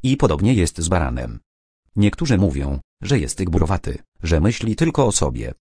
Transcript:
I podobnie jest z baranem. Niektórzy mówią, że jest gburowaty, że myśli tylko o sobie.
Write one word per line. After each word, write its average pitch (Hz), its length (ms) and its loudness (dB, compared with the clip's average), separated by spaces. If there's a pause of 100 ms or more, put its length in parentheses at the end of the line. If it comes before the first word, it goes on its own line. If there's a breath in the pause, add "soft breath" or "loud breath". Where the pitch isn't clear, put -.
I 131 140 2
podobnie 98 360 2
jest 87 240 2
z 82 100 -4
baranem. 62 520 -2 (560)
Niektórzy 104 420 2
mówią, 69 420 0 (220)
że 131 180 0
jest 80 240 -4
gburowaty, 85 540 -2 (260)
że 82 180 2
myśli 110 340 0
tylko 151 300 2
o 107 60 2
sobie. 60 500 -2